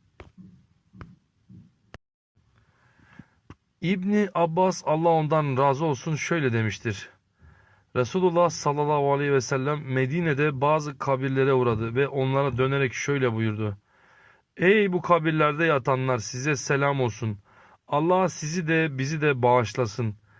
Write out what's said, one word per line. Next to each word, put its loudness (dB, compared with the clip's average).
İbni 0
Abbas, 0
Allah 2
ondan 2
razı 2
olsun, -2
şöyle -2
demiştir. -4
Resulullah 2
sallallahu 0
aleyhi 0
ve 4
sellem -4
Medine'de 0
bazı 0
kabirlere 0
uğradı 0
ve 0
onlara 0
dönerek 0
şöyle -2
buyurdu: -2
"Ey 4
bu -2
kabirlerde 2
yatanlar, 0
size -4
selam 0
olsun. -2
Allah 2
sizi -6
de 0
bizi -2
de 2
bağışlasın. 0